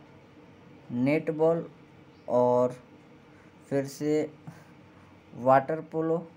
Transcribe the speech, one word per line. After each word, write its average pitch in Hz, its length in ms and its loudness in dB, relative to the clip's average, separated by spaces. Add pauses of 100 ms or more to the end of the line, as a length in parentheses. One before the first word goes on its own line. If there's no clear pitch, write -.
(920)
नेटबॉल 156 760 0 (600)
और 123 480 2 (920)
फिर 139 160 -2
से 151 440 -2 (1040)
वाटर 135 460 2
पोलो 160 560 -4